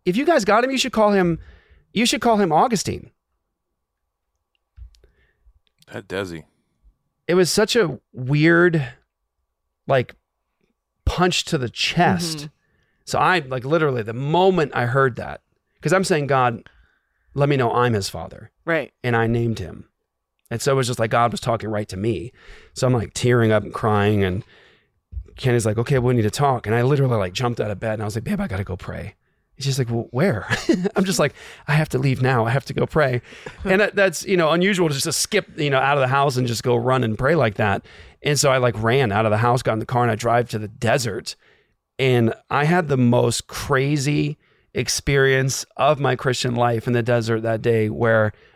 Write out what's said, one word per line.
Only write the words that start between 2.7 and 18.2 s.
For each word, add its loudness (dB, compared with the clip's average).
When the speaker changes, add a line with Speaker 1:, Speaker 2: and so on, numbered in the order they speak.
Speaker 2:
That -14
Desi. -8
Speaker 1:
It 0
was 2
such 0
a 0
weird, 2
like, 0
punch 0
to -4
the -4
chest. 0
Speaker 3:
Mm-hmm. -12
Speaker 1:
So -4
I, 2
like, -8
literally 0
the -8
moment 2
I -2
heard 0
that, -12
'cause 0
I'm 4
saying, 0
"God, 0
let 0
me 2
know 0
I'm 2
his -2
father." -14